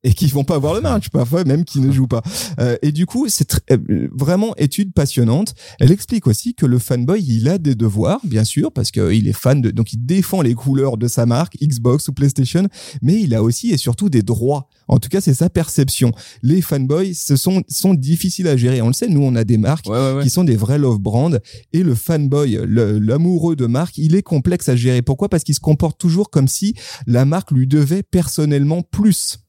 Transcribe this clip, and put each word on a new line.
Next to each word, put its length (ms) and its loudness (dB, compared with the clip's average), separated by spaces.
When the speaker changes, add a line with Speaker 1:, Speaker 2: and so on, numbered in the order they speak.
Speaker 1:
et 60 4
qui 140 2
vont 180 0
pas 140 0
voir 160 0
le 80 -2
match, 260 -2
parfois 360 0
même 200 2
qui 160 -4
ne 100 2
jouent 160 2
pas. 160 -2
Euh, 220 0
et 100 2
du 140 0
coup, 220 -2
c'est 200 -2
tr-, 120 0
euh, 400 0
vraiment 440 -2
étude 360 -2
passionnante. 640 0
Elle 100 6
explique 360 0
aussi 280 0
que 120 0
le 120 2
fanboy, 480 -2
il 220 0
a 80 0
des 180 0
devoirs, 480 0
bien 220 0
sûr, 260 -2
parce 200 -4
qu'il 360 0
est 60 0
fan 300 0
de, 80 0
donc 240 -4
il 100 -6
défend 380 0
les 100 2
couleurs 460 0
de 100 -2
sa 160 0
marque, 320 0
Xbox 520 0
ou 40 -6
PlayStation, 560 0
mais 180 2
il 160 0
a 80 2
aussi 280 0
et 80 0
surtout 320 -2
des 100 4
droits. 480 -2
En 100 4
tout 100 -2
cas, 140 0
c'est 100 2
sa 160 2
perception. 640 0
Les 180 2
fanboys, 540 -2
ce 220 0
sont, 320 0
sont 260 0
difficiles 540 -2
à 100 2
gérer. 240 2
On 60 2
le 40 2
sait, 160 -2
nous, 140 2
on 120 2
a 100 0
des 120 2
marques 320 0
Speaker 2:
Ouais, 80 -2
ouais, 200 0
ouais. 60 -2
Speaker 1:
qui 60 0
sont 160 0
des 120 2
vrais 220 0
love 200 2
brands, 400 0
et 100 0
le 120 2
fanboy, 720 -2
le, 320 2
l'amoureux 580 0
de 80 -2
marque, 320 -2
il 180 2
est 80 2
complexe 460 -2
à 80 2
gérer. 240 2
Pourquoi ? 300 -2
Parce 140 0
qu'il 100 -2
se 60 -4
comporte 380 0
toujours 300 0
comme 180 2
si 280 -2
la 180 2
marque 280 -2
lui 140 2
devait 360 2
personnellement 800 0
plus 560 0